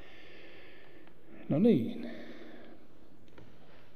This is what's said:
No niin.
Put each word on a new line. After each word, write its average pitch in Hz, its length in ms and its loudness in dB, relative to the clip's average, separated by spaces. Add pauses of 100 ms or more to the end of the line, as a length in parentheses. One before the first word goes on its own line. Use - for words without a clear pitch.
(1500)
No 139 100 6
niin. 196 500 8 (1900)